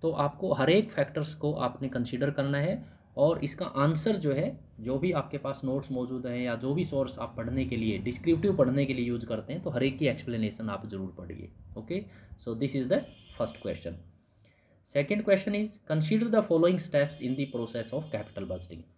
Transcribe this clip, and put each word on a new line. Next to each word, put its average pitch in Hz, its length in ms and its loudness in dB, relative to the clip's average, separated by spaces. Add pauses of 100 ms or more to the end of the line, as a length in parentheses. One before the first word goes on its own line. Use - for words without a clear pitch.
तो 160 100 2
आपको 147 420 0
हर 135 160 4
एक 208 200 6
फैक्टर्स - 460 -2
को 147 180 0
आपने 127 360 -2
कंसीडर 127 420 0
करना 139 260 0
है 175 280 0 (320)
और 156 260 4
इसका - 220 -4
आंसर 156 500 4
जो 156 180 0
है, 165 260 -2 (200)
जो 127 200 -2
भी 180 120 0
आपके 147 260 -2
पास 139 280 -6
नोट्स 131 260 -2
मौजूद 127 360 -4
हैं 123 160 -4
या 123 120 -2
जो 127 180 -2
भी 175 100 2
सोर्स 135 360 -2
आप 117 180 -6
पढ़ने 123 280 -2
के 120 100 -4
लिए, 110 220 0
डिस्क्रिप्टिव 160 600 2
पढ़ने 139 280 4
के 135 80 -2
लिए 123 120 -2
यूज़ 117 200 -2
करते 110 280 -6
हैं, 185 80 -6
तो - 80 -6
हर 120 140 0
एक 135 140 0
की 151 100 2
एक्सप्लेनेशन 110 600 -2
आप 98 180 -6
ज़रूर 95 300 -8
पढ़िए। 87 340 -12 (260)
ओके, 170 280 -6 (420)
so 117 80 -4
this 131 200 -2
is 131 80 0
the 165 160 2 (420)
first 110 140 -2
question। 85 380 -8 (1000)
Second 147 280 0
question 196 300 4
is, 208 160 0 (240)
consider 185 340 2
the 220 160 4
following 170 360 6
steps 147 440 0
in 127 140 0
the 135 100 0 (100)
process 117 300 -4
of 147 180 -4
capital - 400 -8
budgeting। 87 360 -8 (180)